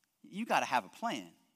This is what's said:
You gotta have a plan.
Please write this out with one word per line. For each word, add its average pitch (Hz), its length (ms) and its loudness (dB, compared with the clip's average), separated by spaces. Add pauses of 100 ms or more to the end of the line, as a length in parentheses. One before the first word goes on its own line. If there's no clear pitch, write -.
(220)
You 214 220 -8
gotta 143 220 4
have 120 180 2
a 87 60 -16
plan. 120 420 -6 (240)